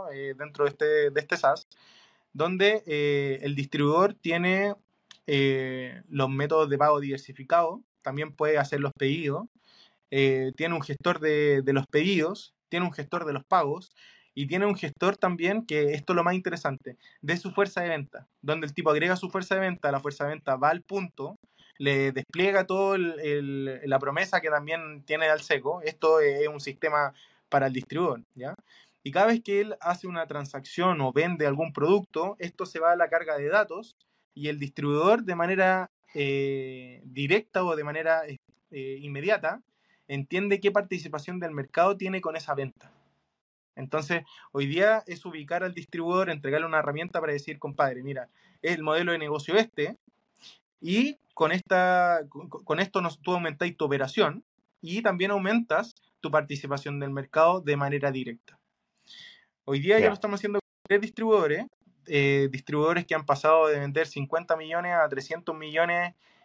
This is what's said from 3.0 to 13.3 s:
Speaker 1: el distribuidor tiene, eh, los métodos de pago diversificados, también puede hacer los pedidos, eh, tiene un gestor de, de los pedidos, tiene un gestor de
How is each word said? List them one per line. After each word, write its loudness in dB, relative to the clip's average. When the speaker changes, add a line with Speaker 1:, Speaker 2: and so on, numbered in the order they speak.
Speaker 1:
el -4
distribuidor 2
tiene, 0
eh, 0
los 0
métodos 2
de 0
pago 4
diversificados, -2
también -6
puede 2
hacer -2
los -2
pedidos, -2
eh, 2
tiene -2
un -4
gestor -2
de, 2
de 0
los 0
pedidos, 0
tiene -2
un -4
gestor -8
de -4